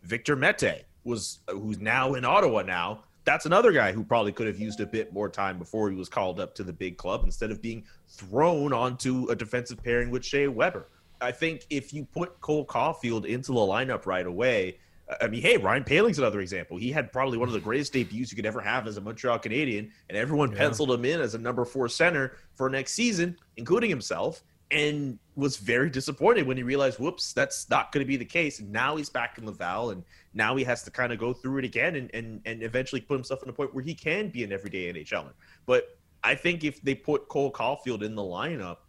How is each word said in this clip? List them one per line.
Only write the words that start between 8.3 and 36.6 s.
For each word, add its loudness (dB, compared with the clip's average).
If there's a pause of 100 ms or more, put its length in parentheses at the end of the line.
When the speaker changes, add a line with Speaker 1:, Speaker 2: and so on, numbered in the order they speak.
Speaker 1:
onto 0
a 2
defensive -6
pairing 2
with -4
Shea 2
Weber. 0 (340)
I -2
think -4
if -4
you -6
put -6
Cole 0
Caulfield 0
into -2
the 4
lineup 2
right 0
away, 2 (420)
I 2
mean, -4
hey, 6
Ryan 4
Poehling's 4
another 2
example. -6
He -4
had -2
probably 0
one 0
of -2
the 0
greatest -2
debuts -2
you -12
could -2
ever -4
have 0
as -6
a -8
Montreal -2
Canadian, -2 (180)
and -4
everyone 2
Speaker 2:
Yeah. -6
Speaker 1:
penciled 2
him 2
in 2
as -2
a -6
number 0
four -2
center 2 (200)
for 0
next -2
season, 2 (200)
including 2
himself, -2 (300)
and 0 (180)
was 0
very 2
disappointed 2
when 0
he -4
realized, 2
whoops, -4
that's -2
not 2
gonna 0
be 0
the -4
case. -2
And -12
now 0
he's -6
back -4
in -12
Laval, -4
and -8 (320)
now 2
he 0
has 0
to -14
kinda -2
go -2
through -4
it -2
again 0
and, -8
and, -8
and -8
eventually -2
put -4
himself -6
in -12
a -12
point -6
where -6
he -6
can -2
be -6
an -6
everyday -6
N -8
H -10
L -4
er. -20 (320)
But 2 (260)
I 4
think -2